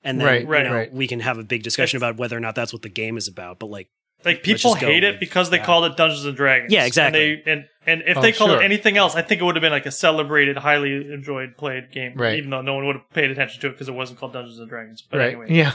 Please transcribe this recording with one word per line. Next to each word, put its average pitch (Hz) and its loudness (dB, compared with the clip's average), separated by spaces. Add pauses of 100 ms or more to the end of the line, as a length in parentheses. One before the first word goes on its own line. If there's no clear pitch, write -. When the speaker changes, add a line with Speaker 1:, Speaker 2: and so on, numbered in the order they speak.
Speaker 1:
And 131 -4
then, 143 0
Speaker 2:
Right, 123 4
Speaker 1:
you 123 -8
Speaker 3:
Right. 147 2
Speaker 1:
know, 120 -2
Speaker 2:
right. 113 -2
Speaker 1:
we 131 -4
can 120 -6
have 117 -4
a 110 -12
big 110 -6
discussion 123 -2
Speaker 3:
It's 120 -4
Speaker 1:
about 117 -4
whether 120 -6
or 117 -6
not 113 -6
that's 120 -4
what 117 -12
the 113 -14
game 110 -8
is 107 -6
about, 90 -14
but, 110 -12
like, 101 -14 (360)
Speaker 3:
Like, 170 0
Speaker 1:
let's - -8
Speaker 3:
people 226 2
Speaker 1:
just 151 0
go 127 0
Speaker 3:
hate 170 6
it 202 2
Speaker 1:
with - -10
Speaker 3:
because 180 0
they 175 2
Speaker 1:
that. - -2
Speaker 3:
called 170 4
it 147 -2
Dungeons 151 2
and 143 -6
Dragons. 131 2
Speaker 1:
Yeah, 190 6
Speaker 3:
And 123 2
Speaker 1:
exactly. 151 2
Speaker 3:
they, 156 0
and, 147 -4 (220)
and 165 2
if 175 2
Speaker 2:
Oh, - 2
Speaker 3:
they 226 6
called 214 4
Speaker 2:
sure. 139 4
Speaker 3:
it - 6
anything 202 2
else, 175 4
I 170 0
think 175 0
it - 0
would 175 2
have 160 0
been, 160 4
like, 147 -2
a 131 -6
celebrated, 147 2
highly 143 0 (200)
enjoyed, 135 -10
played 131 -8
game, 127 -10
Speaker 2:
Right. 117 0
Speaker 3:
even 139 -8
though 131 -4
no 135 -2
one 139 -4
would 139 -2
have - -18
paid 143 2
attention 131 -6
to 139 -4
it 127 -8
'cause 135 -12
it 127 -10
wasn't 123 -10
called 123 -12
Dungeons 120 -14
and 113 -18
Dragons. 113 -16
But 147 -4
Speaker 2:
Right. 123 2
Speaker 3:
anyway. 117 -8
Speaker 2:
Yeah. 156 4